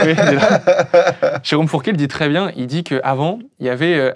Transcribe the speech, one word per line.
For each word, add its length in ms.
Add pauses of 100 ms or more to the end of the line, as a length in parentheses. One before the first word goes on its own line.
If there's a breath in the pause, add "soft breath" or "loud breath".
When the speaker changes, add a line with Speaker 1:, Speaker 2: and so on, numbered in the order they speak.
Speaker 1:
oui, 100
il 160
est 40
là. 1040
Speaker 2:
<laughs> 20
Speaker 1:
Jérôme 260
Fourquet 220
le 80
dit 100
très 220
bien, 260
il 100
dit 180
qu'avant, 540 (220)
il 60
y 20
avait, 300
euh, 180